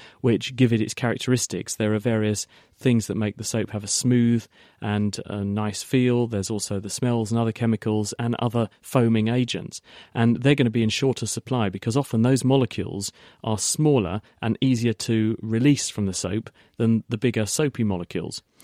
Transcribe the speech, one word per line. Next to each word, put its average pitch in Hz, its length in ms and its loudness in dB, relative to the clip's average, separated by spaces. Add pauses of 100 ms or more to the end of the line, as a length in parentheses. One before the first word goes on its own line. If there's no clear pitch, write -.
(220)
which 123 340 0
give 120 160 4
it 113 80 2
its 113 140 -2
characteristics. - 840 -2
There 107 180 0
are 107 60 0
various 107 480 0 (300)
things 120 300 2
that - 100 -4
make 107 180 -2
the 110 80 -12
soap 107 280 -2
have 104 120 -6
a 101 40 -12
smooth 120 580 2 (340)
and 104 460 -2
a 101 180 -6
nice 104 400 -4
feel. 123 440 2
There's 104 240 -4
also 101 280 -4
the 101 100 -8
smells 117 420 -2
and 117 80 2
other 113 120 0
chemicals 107 680 -2
and 120 160 -2
other 117 340 -2 (120)
foaming 113 460 2
agents. 117 540 -2 (320)
And 117 240 2
they're 139 180 4
gonna 127 140 2
be 113 140 2
in 110 60 2
shorter 123 360 -2
supply 113 420 -2
because 104 300 -2
often 123 240 0
those 127 240 4
molecules 107 680 0 (320)
are 110 140 -2
smaller 113 640 0 (220)
and 117 180 0
easier 120 320 2
to 110 480 0
release 120 480 2
from 104 160 -4
the 95 80 -2
soap 101 380 -6 (260)
than 113 320 2
the 117 80 -2
bigger 110 300 0
soapy 143 360 -2
molecules. 87 600 -4 (200)